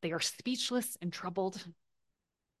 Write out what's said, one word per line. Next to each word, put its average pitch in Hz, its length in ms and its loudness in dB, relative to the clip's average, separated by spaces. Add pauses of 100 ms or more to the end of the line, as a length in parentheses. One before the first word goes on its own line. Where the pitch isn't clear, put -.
they 165 120 0
are 165 80 2
speechless - 840 0
and 175 100 0
troubled. 190 500 0 (1000)